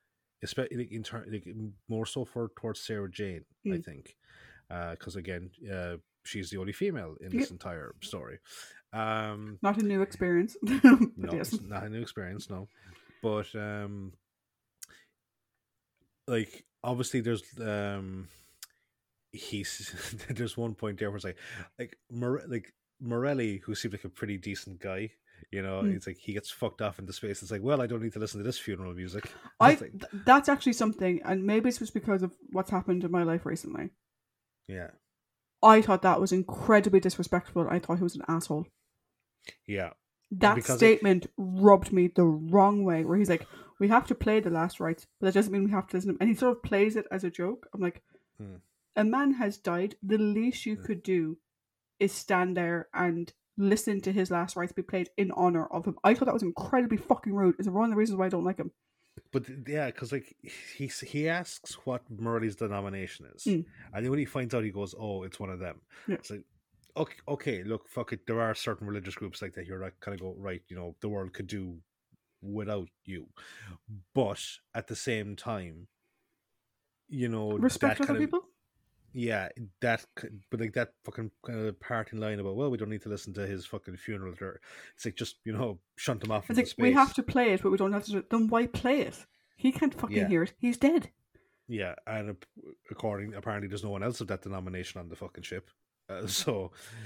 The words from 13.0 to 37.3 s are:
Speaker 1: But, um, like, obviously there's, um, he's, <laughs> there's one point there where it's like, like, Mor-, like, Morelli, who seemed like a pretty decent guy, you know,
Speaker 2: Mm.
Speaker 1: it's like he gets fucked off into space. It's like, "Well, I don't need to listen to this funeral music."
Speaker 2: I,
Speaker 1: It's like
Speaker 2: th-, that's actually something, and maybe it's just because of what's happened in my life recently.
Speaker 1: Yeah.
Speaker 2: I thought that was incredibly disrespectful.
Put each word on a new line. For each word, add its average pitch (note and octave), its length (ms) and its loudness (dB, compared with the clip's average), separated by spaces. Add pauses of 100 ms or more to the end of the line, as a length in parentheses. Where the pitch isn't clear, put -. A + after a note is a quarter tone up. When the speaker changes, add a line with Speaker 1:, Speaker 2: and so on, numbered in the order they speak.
Speaker 1:
But, G#2+ 320 -2
um, G#2 600 -8 (2000)
like, A2+ 380 -2 (200)
obviously B2 360 -2
there's, A2+ 220 -2 (180)
um, G2+ 680 -4 (1040)
he's, - 600 -8 (320)
<laughs> - 40 -6
there's A2+ 260 -6
one A#2 180 -4
point G#2 240 -6
there G#2 120 -2
where G2+ 60 -6
it's G2 80 -10
like, F#2 140 -10 (400)
like, A#2+ 200 -12 (120)
Mor-, B2 360 -2
like, A#2+ 260 -6 (280)
Morelli, A#2+ 580 0
who G#2+ 160 -8
seemed G2+ 200 -6
like - 100 -10
a G2 40 -10
pretty G2+ 300 -8
decent F#2+ 420 -10
guy, G2 300 -6 (400)
you G2 100 -6
know, F#2+ 220 -2
Speaker 2:
Mm. G2 140 2
Speaker 1:
it's F#2+ 100 -10
like F#2+ 120 -8
he - 140 -10
gets G2+ 180 -8
fucked - 300 -6
off G2+ 200 -4
into F#2 120 -12
space. G2+ 300 -8
It's F#2 80 -12
like, G2+ 120 -4
"Well, C3+ 200 0
I A#2+ 60 -2
don't A#2 120 -4
need A2+ 120 -6
to G#2+ 80 -8
listen G#2+ 180 -6
to G2+ 60 -6
this B2 160 -4
funeral F#2 340 -8
music." F2+ 380 -10 (260)
Speaker 2:
I, C4 140 10
Speaker 1:
It's D4+ 100 0
like - 160 -12
Speaker 2:
th-, G3 260 -12
that's C#4+ 240 8
actually C4+ 260 2
something, G3+ 500 0
and F#3+ 200 0
maybe G#3+ 240 4
it's A#3+ 100 0
just - 160 -6
because G3+ 280 0
of F3+ 100 -2 (180)
what's F#3+ 200 -2
happened F3+ 320 0
in F3 80 -2
my F3 140 2
life E3 200 0
recently. - 460 -6 (800)
Speaker 1:
Yeah. F2+ 220 -10 (720)
Speaker 2:
I A3 220 12
thought G3 200 4
that F#3 180 6
was F#3+ 100 0
incredibly F#3+ 720 6
disrespectful. F3 680 0